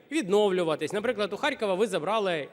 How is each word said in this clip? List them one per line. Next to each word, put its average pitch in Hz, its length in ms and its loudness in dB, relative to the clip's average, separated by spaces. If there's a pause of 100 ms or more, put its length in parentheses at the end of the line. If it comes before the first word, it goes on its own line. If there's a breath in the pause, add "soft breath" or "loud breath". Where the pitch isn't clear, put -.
(120)
відновлюватись. 180 840 2
Наприклад, 208 400 -2
у 196 40 -8
Харкова 233 360 -2
ви 185 140 2
забрали, 180 640 -2